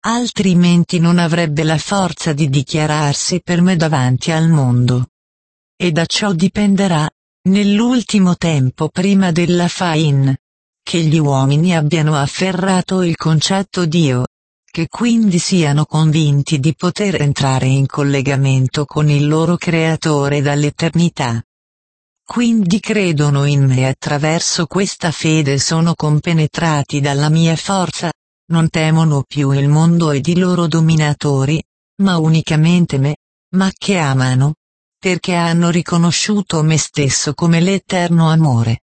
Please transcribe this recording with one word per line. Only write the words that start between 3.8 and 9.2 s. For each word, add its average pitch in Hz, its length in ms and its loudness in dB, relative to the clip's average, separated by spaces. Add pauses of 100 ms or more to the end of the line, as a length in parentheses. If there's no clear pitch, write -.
al 160 160 0
mondo. 123 600 0 (680)
E 180 160 -2
da 165 140 0
ciò 202 260 -2
dipenderà, 185 760 0 (400)
nell'ultimo 202 880 2
tempo 151 520 0
prima 190 440 0